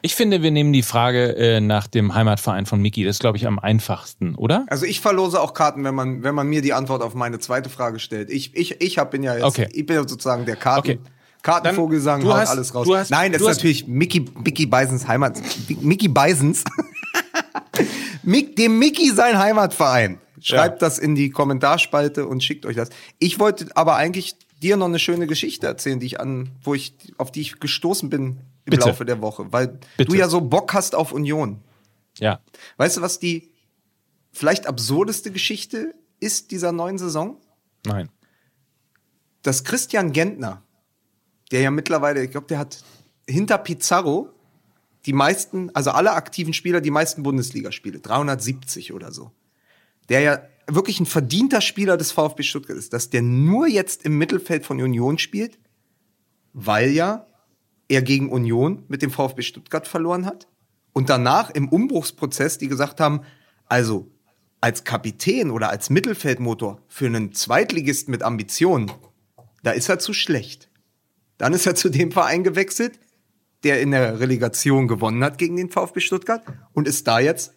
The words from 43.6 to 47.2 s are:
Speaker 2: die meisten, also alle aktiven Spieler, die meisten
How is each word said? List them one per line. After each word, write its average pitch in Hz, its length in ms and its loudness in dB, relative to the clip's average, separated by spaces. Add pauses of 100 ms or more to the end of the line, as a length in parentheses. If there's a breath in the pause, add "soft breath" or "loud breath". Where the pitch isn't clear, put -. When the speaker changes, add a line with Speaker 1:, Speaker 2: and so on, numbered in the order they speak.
Speaker 2:
die 139 80 -2
meisten, 180 600 0
also 143 180 0
alle 180 200 2
aktiven 170 420 -4
Spieler, 175 280 -2
die 147 100 -2
meisten 156 320 -2